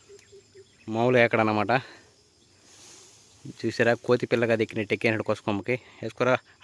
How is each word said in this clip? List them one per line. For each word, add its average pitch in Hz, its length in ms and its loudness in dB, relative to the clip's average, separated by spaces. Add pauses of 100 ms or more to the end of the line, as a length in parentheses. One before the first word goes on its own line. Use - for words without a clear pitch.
(880)
మామూలుగా 120 340 4
ఎక్కడన్నమాట. 110 480 2 (1900)
చూసారా, 117 280 2
కోతి 123 320 0
పిల్లగా 117 280 0
ఎక్కినట్టు 110 400 -2
ఎక్కేనాడు 110 300 -2
కొసకొమ్మకి. 107 560 -4 (240)
వేసుకోరా, 123 340 0 (260)